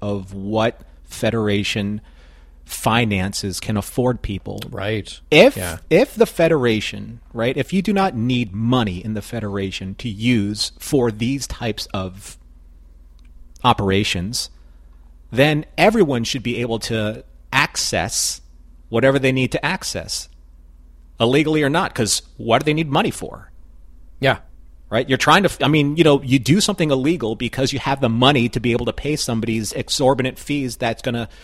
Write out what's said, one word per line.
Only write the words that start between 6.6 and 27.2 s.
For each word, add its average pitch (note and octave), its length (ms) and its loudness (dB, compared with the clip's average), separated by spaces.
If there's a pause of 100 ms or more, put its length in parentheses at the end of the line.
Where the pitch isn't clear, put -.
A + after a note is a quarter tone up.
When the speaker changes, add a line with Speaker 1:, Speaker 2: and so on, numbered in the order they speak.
Speaker 1:
right, A#2+ 240 -2
if C#3 160 -4
you F#3+ 80 2
do G#3+ 100 0
not G3 240 0
need A#2+ 380 0
money A2 500 0
in G#2+ 120 -6
the G#2 60 -6
Federation G2 720 -6
to - 140 -8
use G#2+ 720 0
for A#2+ 320 0
these A#2+ 360 -4
types - 460 -6
of F#2+ 440 -10 (1300)
operations, G#2 840 2 (800)
then D3 340 2 (120)
everyone D#3+ 460 4
should A2+ 200 -6
be A#2 140 -2
able A#2 220 -2
to G#2+ 440 -4 (280)
access - 920 -2 (480)
whatever C3 300 4
they C3 120 2
need C3 200 0
to - 140 -4
access, - 640 -6 (920)
illegally D3 440 4
or C#3 60 2
not, E3 260 -2
'cause - 260 0 (160)
what A2+ 220 2
do D3 60 -4
they D3+ 80 2
need D#3 160 -2
money D#3+ 220 0
for? - 400 -12 (680)
Speaker 2:
Yeah. C3+ 200 2 (500)
Speaker 1:
Right? B2+ 200 0
You're C3 80 4
trying E3 260 6
to, E3+ 60 4
f-, - 140 -6
I C3 40 4
mean, D3 300 2
you E3+ 60 6
know, C#3+ 180 6
you C3+ 160 2
do C#3 240 4
something F3 300 0
illegal C3 440 0